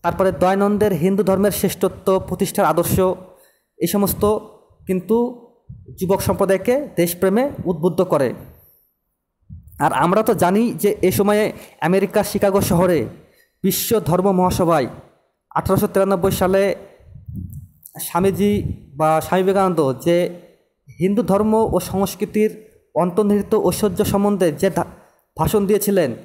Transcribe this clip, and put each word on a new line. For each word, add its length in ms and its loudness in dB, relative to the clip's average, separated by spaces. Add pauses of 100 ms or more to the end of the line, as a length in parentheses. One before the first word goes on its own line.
তারপরে 300 0
দয়ানন্দের 600 2
হিন্দু 300 0
ধর্মের 280 2
শ্রেষ্ঠত্ব 760 -2
প্রতিষ্ঠার 380 0
আদর্শ, 340 2 (760)
এই 80 -2
সমস্ত 380 0 (640)
কিন্তু 600 -2 (540)
যুবক 200 0
সম্প্রদায়কে 760 0
দেশপ্রেমে 540 0 (140)
উদ্বুদ্ধ 380 -2
করে। 320 0 (1400)
আর 140 0
আমরা 300 0
তো 120 2
জানি 380 0
যে 300 -2
এ 100 2
সময়ে 400 0 (280)
আমেরিকার 440 0
শিকাগো 360 0
শহরে 460 2 (560)
বিশ্ব 380 0
ধর্ম 320 0
মহাসভায় 540 2 (640)
আঠারোশো 360 0
তিরানব্বই 440 0
সালে 460 0 (1200)
স্বামীজি 600 0 (340)
বা 240 2
স্বামী 220 0
বিবেকানন্দ 580 2
যে 400 0 (580)
হিন্দু 240 0
ধর্ম 320 2
ও 260 2
সংস্কৃতির 840 -2 (300)
অন্তর্নিহিত 600 0
ঐশ্বর্য 500 0
সম্বন্ধে 480 0
যে 180 0
ধা-, 140 -4 (540)
ভাষণ 280 0
দিয়েছিলেন 480 0 (100)